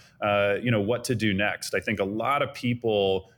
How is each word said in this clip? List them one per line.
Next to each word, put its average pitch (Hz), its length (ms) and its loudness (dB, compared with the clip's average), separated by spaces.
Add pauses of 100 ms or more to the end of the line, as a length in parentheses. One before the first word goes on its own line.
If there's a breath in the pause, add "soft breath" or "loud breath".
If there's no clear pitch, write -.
(200 loud breath)
uh, 101 400 2
you 123 100 -2
know, 113 100 4
what 107 240 -2
to 131 100 -2
do 104 180 0
next. 95 400 -2
I 98 80 0
think 104 200 -2
a 101 40 0
lot 117 380 -2
of 131 100 -4
people 104 840 0